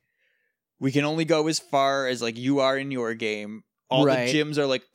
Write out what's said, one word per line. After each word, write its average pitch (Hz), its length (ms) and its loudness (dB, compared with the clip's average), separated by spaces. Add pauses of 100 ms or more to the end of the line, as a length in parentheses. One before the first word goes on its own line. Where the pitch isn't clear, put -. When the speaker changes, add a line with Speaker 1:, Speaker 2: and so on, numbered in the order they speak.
(800)
Speaker 1:
we 135 120 -2
can 143 140 2
only 160 200 -2
go 156 220 2
as 160 100 0
far 139 500 0
as, 123 140 -4
like, 117 160 -4
you 135 220 0
are 135 180 2
in 139 140 -6
your 120 240 -4
game. 107 480 -6 (260)
All 131 160 4
Speaker 2:
Right. 127 260 2
Speaker 1:
the 151 80 2
gyms 151 180 -2
are, 147 100 2
like, 131 160 -2 (120)